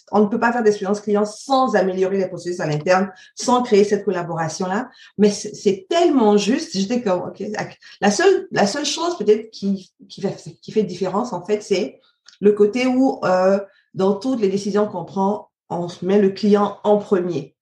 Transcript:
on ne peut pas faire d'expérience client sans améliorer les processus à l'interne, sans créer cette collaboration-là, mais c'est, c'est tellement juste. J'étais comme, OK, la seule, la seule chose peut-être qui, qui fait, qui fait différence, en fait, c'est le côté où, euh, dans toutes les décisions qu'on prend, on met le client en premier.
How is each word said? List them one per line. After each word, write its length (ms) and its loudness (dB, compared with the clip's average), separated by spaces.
on 80 4
ne 60 4
peut 120 -4
pas 140 0
faire 100 -2
d'expérience 380 0
client 260 0
sans 480 -2
améliorer 440 0
les 100 -2
processus 320 -8
à 60 -4
l'interne, 440 0
sans 280 0
créer 200 4
cette 220 0
collaboration-là, 840 -4
mais 120 6
c'est, 240 -10
c'est 360 -2
tellement 460 4
juste. 400 0
J'étais 260 -2
comme, 200 -2
OK, 200 -12
la 120 4
seule, 400 2
la 160 2
seule 180 -4
chose 320 -4
peut-être 320 0
qui, 420 -6
qui 120 -20
fait, 160 -6
qui 80 -18
fait 140 0
différence, 480 -4
en 120 -10
fait, 160 -2
c'est 380 -4
le 120 6
côté 340 2
où, 380 2
euh, 340 2
dans 200 2
toutes 260 -4
les 80 2
décisions 380 0
qu'on 180 -10
prend, 460 -4
on 180 -6
met 180 2
le 100 4
client 540 0
en 140 4
premier. 640 -4